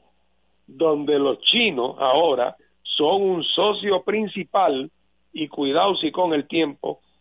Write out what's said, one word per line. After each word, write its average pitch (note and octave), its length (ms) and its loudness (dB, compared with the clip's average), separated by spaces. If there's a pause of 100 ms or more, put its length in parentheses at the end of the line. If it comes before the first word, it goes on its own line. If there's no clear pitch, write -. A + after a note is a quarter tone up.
(640)
donde D3 540 0
los C#3 220 0
chinos F3 580 0
ahora C3+ 560 2 (280)
son E3 380 0
un F#3 220 0
socio G3+ 600 0
principal F3 840 -2 (480)
y D3+ 120 -6
cuidado D#3+ 480 0
si D#3 140 -4
con F3+ 220 0
el C#3+ 140 -2
tiempo D3+ 520 -4 (220)